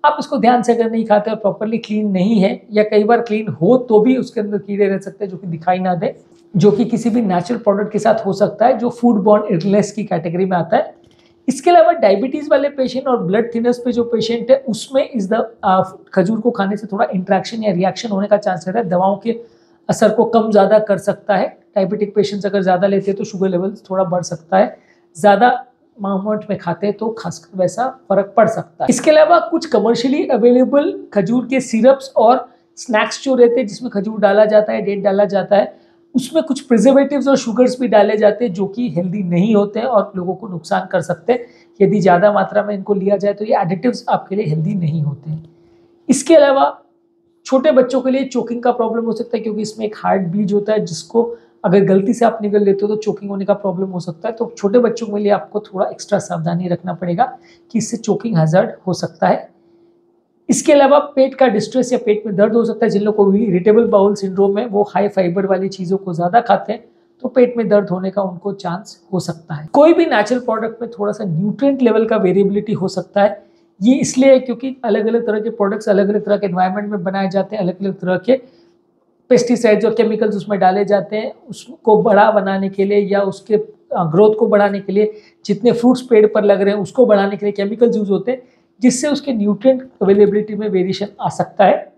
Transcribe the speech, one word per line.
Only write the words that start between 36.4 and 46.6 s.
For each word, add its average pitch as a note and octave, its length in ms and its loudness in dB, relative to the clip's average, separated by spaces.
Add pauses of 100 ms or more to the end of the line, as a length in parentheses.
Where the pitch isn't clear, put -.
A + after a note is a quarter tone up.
कुछ D4 160 -6
preservatives C4+ 680 2
और C4+ 100 4
sugars A#3+ 440 0
भी B3 60 -2
डाले G#3+ 300 4
जाते G#3 280 2
हैं F#3 80 -4
जो F#3 140 -4
कि A#3+ 220 -6
healthy F3+ 340 -4
नहीं F3+ 320 2
होते G#3 240 0
हैं - 60 -4
और A#3 300 0
लोगों F3+ 200 -6
को G#3+ 120 -16
नुकसान F#3 440 -4
कर F3+ 100 0
सकते F#3 320 -4
हैं। B3 120 -4 (360)
यदि G3+ 180 2
ज़्यादा F3+ 340 4
मात्रा G3 300 0
में G#3 120 -4
इनको F#3+ 180 -4
लिया G3 240 0
जाए G3+ 160 -2
तो G#3+ 120 -6
ये B3+ 160 0
additives F#3+ 480 -4
आपके G3 260 -2
लिए G#3+ 100 -2
healthy D#3+ 280 -2
नहीं D#3+ 280 -2
होते C#3+ 280 -6
हैं। - 260 -12 (540)
इसके - 260 2
अलावा C#4 460 4 (640)